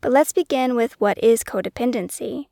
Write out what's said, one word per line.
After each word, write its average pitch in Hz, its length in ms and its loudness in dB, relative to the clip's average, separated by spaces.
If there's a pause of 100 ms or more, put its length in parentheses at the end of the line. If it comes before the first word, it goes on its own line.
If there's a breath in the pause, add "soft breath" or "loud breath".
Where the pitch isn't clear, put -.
But - 120 0
let's 277 200 4
begin 262 420 0
with 233 260 -2
what 208 220 2
is 226 220 4
codependency. 240 1080 -6